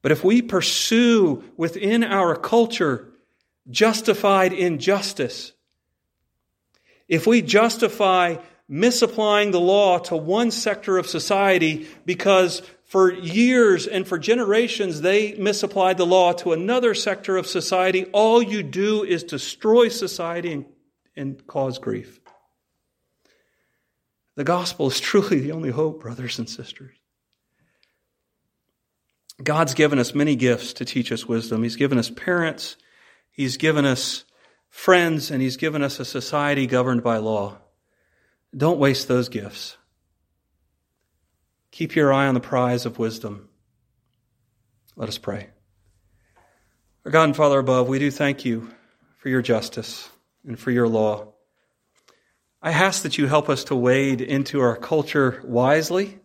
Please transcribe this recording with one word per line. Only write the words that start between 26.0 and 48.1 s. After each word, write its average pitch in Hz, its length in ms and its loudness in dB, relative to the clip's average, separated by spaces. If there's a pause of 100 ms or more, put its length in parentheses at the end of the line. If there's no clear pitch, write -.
brothers 120 360 -12
and 117 100 -8
sisters. - 460 -18 (2500)
God's 151 320 0
given 147 240 2
us 120 160 0
many 147 220 2
gifts 120 380 0
to 123 100 -10
teach 120 260 -4
us 113 160 -6
wisdom. 113 360 -2
He's 117 140 -4
given 135 220 0
us 113 120 -2
parents, 165 680 -4 (540)
He's 131 260 -6
given 156 280 2
us - 400 -2 (440)
friends, 165 640 2
and 131 100 -2
He's 131 140 -4
given 156 260 -4
us 139 160 -4
a 131 60 -8
society 143 640 -2
governed 123 340 0
by 117 140 0
law. 107 420 -4 (960)
Don't 151 220 0
waste 139 300 0
those 123 200 0
gifts. - 480 -12 (2000)
Keep 160 240 -6
your 147 160 4
eye 139 160 2
on 131 60 0
the 123 60 0
prize 123 460 -2
of 113 140 -8
wisdom. 110 480 -8 (1500)
Let 110 140 -10
us - 100 -10
pray. 101 300 -10 (1600)
Our - 60 -10
God 160 140 4
and 147 120 0
Father 143 220 4
above, 127 300 2
we 135 100 -2
do 139 140 -2